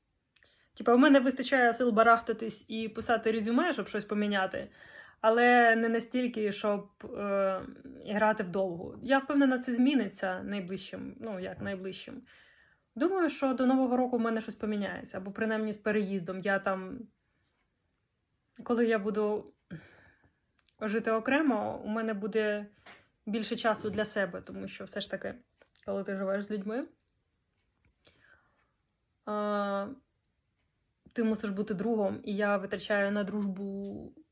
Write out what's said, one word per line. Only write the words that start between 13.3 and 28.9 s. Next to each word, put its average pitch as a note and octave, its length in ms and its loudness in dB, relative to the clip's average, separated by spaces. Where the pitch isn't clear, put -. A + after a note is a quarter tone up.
що C4 240 0
до B3+ 120 2
Нового C4 300 4
року B3 200 2
в A3+ 40 2
мене A3+ 200 0
щось G#3+ 140 -10
поміняється, G3+ 640 -6
або F#3+ 120 -10
принаймні G#3+ 420 -2
з G3+ 40 -6
переїздом. G3 640 -2
Я G3 180 0
там, F#3+ 420 -4
коли A#3 220 2
я A3+ 120 2
буду G#3 540 -2
жити A3 300 -2
окремо, A3 720 0
у - 40 -8
мене A3 260 -4
буде G#3 520 -2
більше A3 300 -4
часу G#3+ 340 -2
для G#3 140 -2
себе, F#3+ 360 -4
тому G3 280 -12
що - 160 -12
все F#3+ 160 -8
ж - 100 -8
таки, - 240 -8
коли G3 200 -4
ти G3 120 -6
живеш G3 280 -2
з G3+ 60 -12
людьми, G#3 340 -6